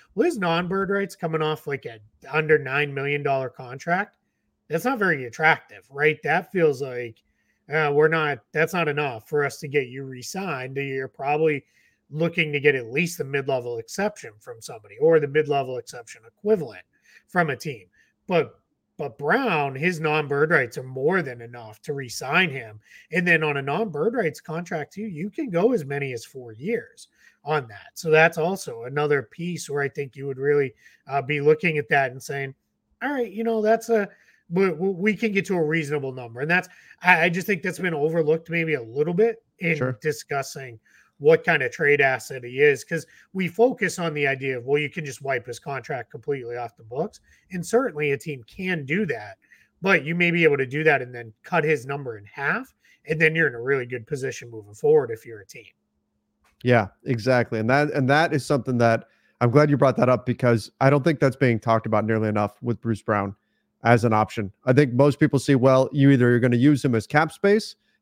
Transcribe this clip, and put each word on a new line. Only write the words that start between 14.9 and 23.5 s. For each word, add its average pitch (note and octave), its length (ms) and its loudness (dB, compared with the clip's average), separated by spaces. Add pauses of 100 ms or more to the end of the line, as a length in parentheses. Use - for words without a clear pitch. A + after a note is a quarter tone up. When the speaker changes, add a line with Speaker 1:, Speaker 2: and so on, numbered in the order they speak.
Speaker 1:
or D#3+ 200 6
the D3 80 -4
mid-level C#3 520 0
exception A#2 460 -16
equivalent D3 600 -4 (420)
from E3+ 240 -2
a B2 60 -4
team. A2+ 300 -12 (420)
But, D#3+ 320 0 (360)
but C#3+ 220 -10
Brown, D#3 560 0
his D#3+ 260 -4
non-bird D3+ 500 0
rights D3 280 0
are C3 60 -8
more C3+ 360 0
than B2 220 -8
enough A#2 400 -18
to D3+ 100 -8
re-sign C#3 560 -2
him. A2+ 320 -12 (320)
And F3+ 140 0
then E3 160 4
on D3 160 0